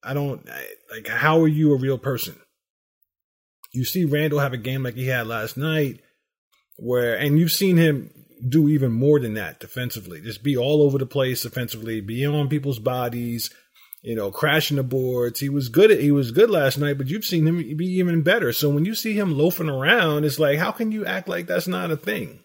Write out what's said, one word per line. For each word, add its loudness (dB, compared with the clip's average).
I -8
don't, -4
I, -14
like, -14
how 2
are 6
you 4
a 4
real 0
person? -6
You -2
see -2
Randle 0
have 0
a -6
game -6
like -6
he -6
had -2
last -6
night -2
where, 0
and 2
you've 2
seen 2
him 2
do 4
even 2
more 4
than -4
that -8
defensively. -10
Just -14
be 0
all 2
over 4
the -2
place -2
defensively, -6
be -4
on 0
people's -2
bodies, -4
you -6
know, -4
crashing 0
the 0
boards. -2
He -4
was -2
good 6
at, 4
he 4
was 2
good 6
last 2
night, -2
but -4
you've -6
seen 2
him -2
be -4
even 0
better. 2
So 0
when 2
you -2
see -4
him 0
loafing 0
around, 2
it's -2
like, 4
how -2
can -4
you -6
act -6
like -6
that's -2
not -4
a -2
thing? -8